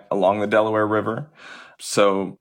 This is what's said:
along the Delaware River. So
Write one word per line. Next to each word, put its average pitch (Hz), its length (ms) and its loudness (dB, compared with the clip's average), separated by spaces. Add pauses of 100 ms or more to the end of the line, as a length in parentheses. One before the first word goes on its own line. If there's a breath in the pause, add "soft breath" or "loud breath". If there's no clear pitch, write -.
(120)
along 98 260 2
the 104 80 -2
Delaware 107 400 0
River. 110 420 -4 (520 loud breath)
So 98 600 0